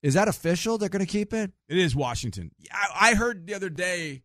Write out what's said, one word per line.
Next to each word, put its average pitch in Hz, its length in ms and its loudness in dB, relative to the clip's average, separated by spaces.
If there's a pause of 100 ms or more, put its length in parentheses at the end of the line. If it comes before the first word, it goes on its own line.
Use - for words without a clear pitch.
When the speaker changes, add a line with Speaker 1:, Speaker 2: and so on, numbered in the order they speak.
Speaker 1:
Is 139 120 2
that 202 140 4
official? 180 500 0
They're 202 100 -2
gonna 190 180 -2
keep 208 260 -2
it? 214 200 -4 (160)
Speaker 2:
It 160 100 0
is 165 180 2
Washington. 117 560 -4 (180)
I, 202 400 4
I 233 40 6
heard 214 320 0
the 208 80 -6
other 190 160 -6
day 165 540 -4